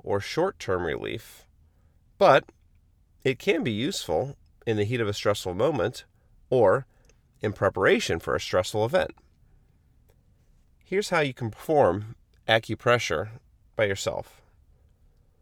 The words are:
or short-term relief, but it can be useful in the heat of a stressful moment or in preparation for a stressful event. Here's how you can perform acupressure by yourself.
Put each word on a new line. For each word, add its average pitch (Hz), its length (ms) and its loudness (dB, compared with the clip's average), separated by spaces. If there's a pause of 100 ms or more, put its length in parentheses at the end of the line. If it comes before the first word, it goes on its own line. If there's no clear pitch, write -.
or 98 160 -2
short-term 101 640 -2
relief, 58 600 -8 (720)
but 160 260 8 (800)
it 131 140 0
can 240 260 0
be 139 80 0
useful 110 640 -4 (300)
in 113 100 0
the 104 80 0
heat 117 160 -4
of 110 80 -2
a 104 60 -2
stressful 101 400 -2
moment 117 500 -2 (460)
or 123 360 4 (540)
in 107 140 -4
preparation 101 680 2
for - 140 -4
a - 60 0
stressful 104 440 -2
event. 127 280 -2 (1700)
Here's 196 240 -2
how 170 120 2
you 143 120 0
can 117 180 -6
perform 110 640 2 (320)
acupressure 110 840 0 (440)
by 110 120 0
yourself. - 560 -6 (1000)